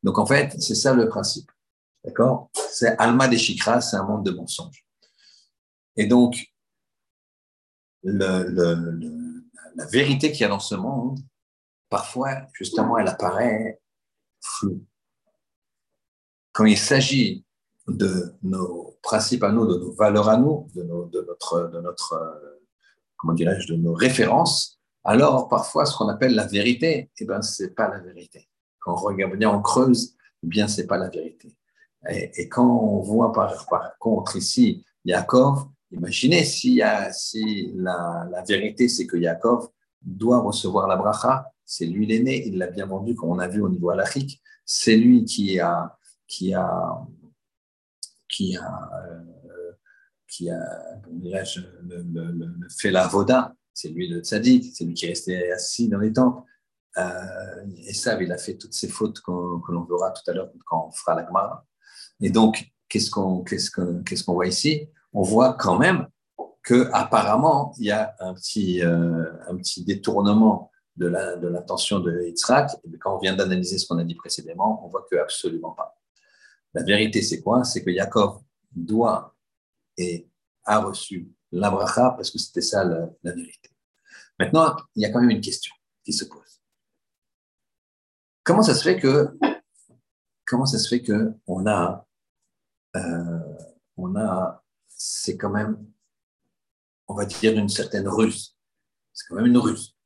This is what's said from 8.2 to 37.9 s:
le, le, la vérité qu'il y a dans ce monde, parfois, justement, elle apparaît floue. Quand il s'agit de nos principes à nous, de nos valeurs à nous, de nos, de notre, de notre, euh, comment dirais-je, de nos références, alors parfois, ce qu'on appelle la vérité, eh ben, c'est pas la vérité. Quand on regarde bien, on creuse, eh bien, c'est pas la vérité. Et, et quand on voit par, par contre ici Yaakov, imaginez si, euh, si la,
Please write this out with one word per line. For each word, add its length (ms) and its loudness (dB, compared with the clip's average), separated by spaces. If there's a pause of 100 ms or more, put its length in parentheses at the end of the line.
le, 180 4
le, 720 -8 (320)
la 100 -12
vérité 440 2
qu'il 120 -2
y 20 4
a 40 2
dans 220 -4
ce 40 -4
monde, 460 -4 (680)
parfois, 440 -4 (200)
justement, 460 -2
elle 100 2
apparaît 720 -2 (640)
floue. 420 -6 (1700)
Quand 140 4
il 100 8
s'agit 680 2 (420)
de 540 0
nos 600 -6
principes 420 0
à 60 4
nous, 160 4
de 180 2
nos 80 -10
valeurs 360 4
à 80 6
nous, 380 2
de 80 -8
nos, 240 -6
de 160 -6
notre, 520 -4
de 60 -8
notre, 320 -10
euh, 480 -10 (560)
comment 180 -2
dirais-je, 380 0
de 40 -2
nos 180 0 (120)
références, 720 2 (240)
alors 440 4
parfois, 360 0
ce 120 0
qu'on 120 0
appelle 260 2
la 120 2
vérité, 720 0
eh 60 -8
ben, 180 -4
c'est 320 -6
pas 140 0
la 100 -8
vérité. 500 -20 (320)
Quand 140 -6
on 20 -4
regarde 400 -2
bien, 140 2
on 100 2
creuse, 560 4 (260)
eh 40 -6
bien, 220 2
c'est 180 -4
pas 120 0
la 100 -4
vérité. 480 -12 (520)
Et, 340 -8
et 60 -8
quand 200 4
on 320 2
voit 320 2
par, 340 -2
par 320 -2
contre 380 -2
ici 480 2 (200)
Yaakov, 640 4 (220)
imaginez 540 2
si, 380 4
euh, 300 0
si 600 -4
la, 560 -4